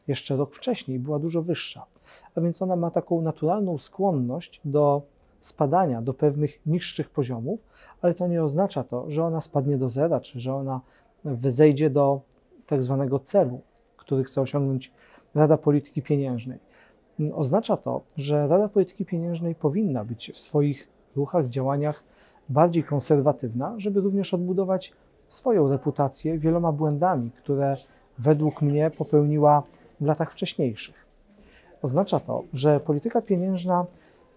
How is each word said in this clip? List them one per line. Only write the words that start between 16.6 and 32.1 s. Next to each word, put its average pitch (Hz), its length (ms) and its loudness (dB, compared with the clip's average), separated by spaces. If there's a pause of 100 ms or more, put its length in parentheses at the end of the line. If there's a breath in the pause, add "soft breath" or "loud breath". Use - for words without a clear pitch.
Oznacza 165 420 0
to, 123 240 -4 (160)
że 147 320 0
Rada 202 200 4
Polityki 196 360 0
Pieniężnej 170 500 -4
powinna 151 500 0
być 117 300 -10
w - 40 -18
swoich 143 500 0 (280)
ruchach, 143 320 0
działaniach 139 560 -2 (440 soft breath)
bardziej 160 360 4
konserwatywna, 139 920 0
żeby 202 240 -2
również 196 340 -2
odbudować 185 580 -2 (360 soft breath)
swoją 190 400 2
reputację 139 720 -2
wieloma 165 340 2
błędami, 147 580 0
które 139 460 -2 (420 soft breath)
według 151 440 2
mnie 147 280 2
popełniła 147 720 4 (380 soft breath)
w 143 60 0
latach 156 260 0
wcześniejszych. - 760 -4 (760 soft breath)
Oznacza 151 380 0